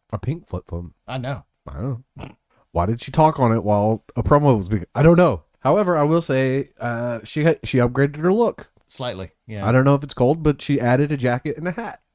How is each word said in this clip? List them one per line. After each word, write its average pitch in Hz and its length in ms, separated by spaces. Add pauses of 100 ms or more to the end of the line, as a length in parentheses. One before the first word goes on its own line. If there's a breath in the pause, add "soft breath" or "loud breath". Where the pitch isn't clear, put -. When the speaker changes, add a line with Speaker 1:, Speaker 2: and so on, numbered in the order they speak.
(120)
Speaker 1:
A - 80
pink 165 280
flip - 200
phone. 87 260 (140)
Speaker 2:
I 123 100
know. 123 280 (240)
Speaker 1:
I 71 40
don't 117 300 (140)
know. - 120 (440)
Why 87 120
did 117 160
she - 100
talk 156 280
on 120 120
it 110 120
while 104 400 (120)
a - 80
promo 147 320
was 95 140
being, 98 160 (100)
I 123 80
don't 170 140
know. 151 260 (160)
However, 180 380
I 147 60
will 160 180
say, 135 480 (100)
uh, 117 460
she - 180
had, 160 220
she - 140
upgraded 127 380
her 165 160
look. 226 380 (160)
Speaker 2:
Slightly, 95 440 (140)
yeah. 104 220
Speaker 1:
I 113 60
don't 127 100
know 139 120
if 139 80
it's 143 100
cold, 143 280
but 151 200
she 139 180
added 127 320
a 147 60
jacket 127 400
and 160 100
a 185 40
hat. 220 300 (140)